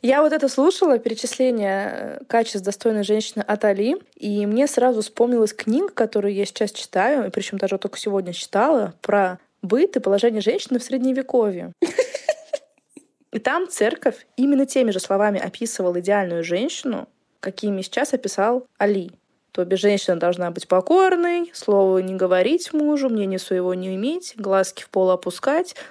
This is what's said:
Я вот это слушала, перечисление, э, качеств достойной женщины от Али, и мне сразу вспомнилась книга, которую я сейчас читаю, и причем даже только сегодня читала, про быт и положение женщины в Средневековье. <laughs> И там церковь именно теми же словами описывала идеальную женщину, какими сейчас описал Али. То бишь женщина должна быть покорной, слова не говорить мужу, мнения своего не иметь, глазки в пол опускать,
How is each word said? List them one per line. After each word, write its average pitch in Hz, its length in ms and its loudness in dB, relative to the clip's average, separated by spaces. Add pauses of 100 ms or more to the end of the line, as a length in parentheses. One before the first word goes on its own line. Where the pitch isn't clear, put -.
Я 262 220 4
вот 302 100 4
это 294 160 2
слушала, 302 480 4
перечисление, 220 920 -2
э, - 340 -10
качеств 220 400 0
достойной 208 380 -2
женщины 214 400 -2
от 208 200 -2
Али, 214 340 2 (180)
и 208 320 -2
мне 226 180 2
сразу 247 360 2
вспомнилась 233 520 0
книга, 311 360 -2
которую 208 440 0
я 196 120 -2
сейчас 208 260 -4
читаю, 220 560 -2
и - 20 -6
причем 196 300 -6
даже 190 180 -2
только - 220 -8
сегодня 190 340 -4
читала, 214 680 0
про 190 360 0 (240)
быт 240 340 2
и 262 40 2
положение 208 420 2
женщины 254 380 -2
в 240 40 -8
Средневековье. 247 1000 -2
<laughs> - 1500 -6
И 220 80 -4
там 330 300 0
церковь - 560 -2 (120)
именно 269 280 4
теми 262 240 2
же 190 100 -2
словами 202 400 0
описывала 190 600 -4
идеальную 175 440 0
женщину, 214 640 -4 (320)
какими 196 440 -4
сейчас - 300 -2
описал 240 520 0 (140)
Али. 196 320 0 (400)
То 180 140 -2
бишь 185 160 0
женщина 202 360 2
должна 175 320 0
быть - 180 -8
покорной, 349 840 2
слова 196 460 4
не 185 160 -4
говорить 185 580 2
мужу, 294 340 2
мнения 196 320 0
своего 180 340 -2
не 185 220 -4
иметь, 302 400 -4
глазки 190 480 0
в - 60 -20
пол 185 220 2
опускать, 269 640 -2 (160)